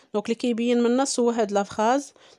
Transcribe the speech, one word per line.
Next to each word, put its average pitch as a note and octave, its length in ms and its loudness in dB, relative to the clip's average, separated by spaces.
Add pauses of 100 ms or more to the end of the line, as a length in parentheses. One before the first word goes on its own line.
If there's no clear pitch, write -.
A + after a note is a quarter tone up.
(140)
Donc G#3 100 -2
اللي A3+ 100 -4
كيبين A#3+ 460 0
من A#3+ 60 2
النص B3+ 340 0
هو A#3+ 100 2
هاد A3+ 220 -2
لا G3+ 100 2
فراز. A#3 520 -2 (240)